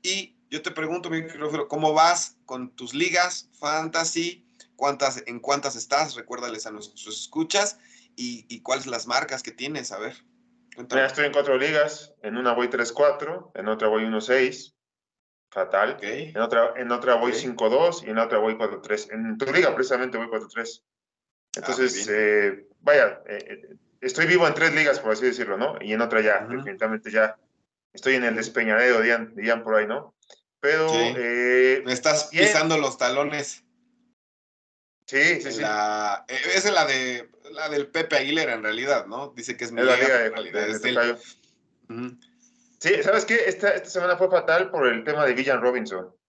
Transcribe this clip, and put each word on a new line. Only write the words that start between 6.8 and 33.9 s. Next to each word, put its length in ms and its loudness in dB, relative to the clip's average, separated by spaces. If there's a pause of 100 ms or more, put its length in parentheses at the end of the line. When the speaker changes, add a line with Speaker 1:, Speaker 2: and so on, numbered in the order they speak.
Speaker 1:
escuchas 580 -2 (380)
y, 320 -10
y 140 -16
cuáles 240 -4
las 200 -8
marcas 360 -2
que 100 -12
tienes. 400 -8
A 60 -10
ver, 180 -10 (580)
cuéntame. 280 -2
Speaker 2:
Mira, 60 2
estoy 180 0
en 60 -2
cuatro 260 2
ligas. 640 0
En 140 -6
una 160 0
voy 160 2
tres 240 -2
cuatro, 640 0
en 140 -6
otra 200 0
voy 160 2
uno 160 -2
seis. 540 0 (760)
Fatal. 420 0
Speaker 1:
Ok. 100 -10
Speaker 2:
En 360 -8
otra, 380 2
en 160 -6
otra 240 2
voy 160 2
Speaker 1:
Ok. 60 -2
Speaker 2:
cinco 300 -2
dos 340 2
y 80 -10
en 60 -2
la 80 4
otra 140 0
voy 180 0
cuatro 240 -6
tres. 300 -4
En 280 -6
tu 140 -2
liga 220 4
precisamente 440 -2
voy 100 -6
cuatro 200 -6
tres. 360 -10
Speaker 1:
Ah, 760 -18
Speaker 2:
Entonces, 340 0
Speaker 1:
muy 100 -6
bien. 140 0
Speaker 2:
eh, 480 2 (140)
vaya, 460 4
eh, 120 -8 (100)
eh, 280 -18 (240)
estoy 260 0
vivo 200 6
en 80 2
tres 200 2
ligas, 260 2
por 120 0
así 140 0
decirlo, 300 -2
¿no? 240 -2
Y 120 -6
en 100 0
otra 180 2
ya, 240 2
Speaker 1:
Ujú. 140 -8
Speaker 2:
definitivamente 520 -6
ya 260 2 (560)
estoy 220 0
en 100 0
el 60 2
Speaker 1:
Ujú. 80 -2
Speaker 2:
despeñadero, 640 2
dirían, 340 0
dirían 300 -2
por 100 -2
ahí, 120 4
¿no? 280 -8 (460)
Pero, 300 2
Speaker 1:
Sí. 260 2
Speaker 2:
eh, 680 4
Speaker 1:
Me 100 -2
estás 360 0
Speaker 2:
bien. 140 4
Speaker 1:
pisando 340 4
los 200 -2
talones. 640 -2 (1400)